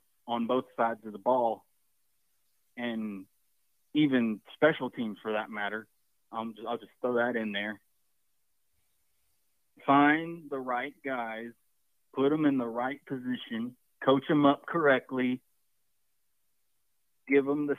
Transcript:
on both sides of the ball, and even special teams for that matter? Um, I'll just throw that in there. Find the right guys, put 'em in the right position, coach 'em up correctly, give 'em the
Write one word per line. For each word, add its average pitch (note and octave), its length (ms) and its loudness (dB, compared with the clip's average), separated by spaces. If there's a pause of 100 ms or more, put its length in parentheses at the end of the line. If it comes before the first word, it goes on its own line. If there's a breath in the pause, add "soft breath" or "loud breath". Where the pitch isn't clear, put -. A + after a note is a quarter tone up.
(260)
on A#2 200 -2
both B2+ 180 0 (120)
sides A2+ 280 -2
of G#2+ 80 -12
the G#2 60 -12
ball, A#2 460 0 (1120)
and A2 500 -6 (680)
even B2+ 460 2 (140)
special D3+ 360 2
teams A2 320 -6
for A2 100 -4
that G#2+ 180 -4
matter? G#2+ 360 -6 (460)
Um, A2+ 220 -8 (140)
I'll A#2 100 -4
just G2+ 220 -20
throw B2 140 0
that A#2+ 220 0
in A2 160 -4
there. G#2 280 -6 (2000)
Find D3+ 640 4
the C#3 80 -6
right B2+ 360 -4 (100)
guys, A#2 480 -6 (640)
put C#3 180 2
'em D#3 120 0
in C#3 140 2
the A#2+ 80 -2
right B2 400 -6
position, B2 680 -6 (280)
coach C#3+ 240 4
'em D3 160 4
up C#3+ 220 2
correctly, C3 720 2 (1900)
give C#3 200 4
'em D3 180 0
the C#3+ 120 -2